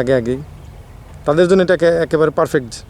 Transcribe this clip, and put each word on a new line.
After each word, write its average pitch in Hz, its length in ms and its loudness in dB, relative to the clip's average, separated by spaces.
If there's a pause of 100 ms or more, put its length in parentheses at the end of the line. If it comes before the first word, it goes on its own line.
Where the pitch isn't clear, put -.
আগে 127 180 0
আগেই, 123 200 -4 (840)
তাদের 156 240 4
জন্য 190 160 4
এটা 175 120 2
একে-, 170 280 2
একেবারে 156 340 0
পারফেক্ট। 143 320 -4 (180)